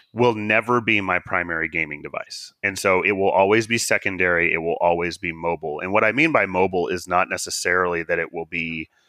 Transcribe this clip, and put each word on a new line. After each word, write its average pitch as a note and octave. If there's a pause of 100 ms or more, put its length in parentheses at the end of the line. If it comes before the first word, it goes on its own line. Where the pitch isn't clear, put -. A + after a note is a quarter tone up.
(120)
will A#2
never G#2+
be G#2+
my F#2
primary E2+
gaming D#2
device. -
And G2
so F#2
it F#2
will G2
always G2+
be A#2
secondary. F2+
It E2
will E2
always F2
be F2
mobile. E2
And F#2
what G#2+
I G#2+
mean D3+
by A2
mobile F#2
is F2
not F2+
necessarily F2+
that E2+
it E2
will E2+
be E2 (200)